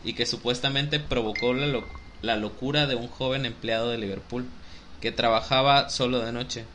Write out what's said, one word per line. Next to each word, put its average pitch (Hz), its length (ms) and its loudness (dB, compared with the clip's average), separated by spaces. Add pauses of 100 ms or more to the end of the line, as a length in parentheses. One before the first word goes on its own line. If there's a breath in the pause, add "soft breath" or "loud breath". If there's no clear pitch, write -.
y 113 100 -4
que 120 140 -2
supuestamente 139 720 0
provocó 120 560 0
la 139 100 0
lo-, 131 180 0 (380)
la 110 140 6
locura 127 500 0
de 135 100 0
un 117 120 -4
joven 131 380 -2
empleado 113 440 0
de 117 80 0
Liverpool 107 480 -4 (560 loud breath)
que 113 100 0
trabajaba 131 800 4
solo 127 300 0
de 113 120 -2
noche. 120 440 -6